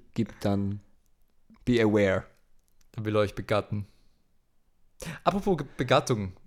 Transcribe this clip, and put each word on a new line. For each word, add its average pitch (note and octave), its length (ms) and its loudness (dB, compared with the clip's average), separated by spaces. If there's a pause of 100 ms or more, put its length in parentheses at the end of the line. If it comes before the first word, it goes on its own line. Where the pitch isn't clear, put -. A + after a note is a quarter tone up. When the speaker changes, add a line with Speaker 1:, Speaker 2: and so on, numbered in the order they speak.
(140)
Speaker 1:
gibt, - 300 -6
dann G2+ 360 -2 (840)
be A#2+ 180 4
aware. G2+ 420 4 (680)
Speaker 2:
Dann A2 120 -8
will G#2+ 120 -2
er G#2+ 40 4
euch G2+ 140 0
begatten. G2+ 520 -4 (1400)
Apropos F#3+ 340 0
Ge-, C#3 80 -10 (100)
Begattung B2+ 560 0 (140)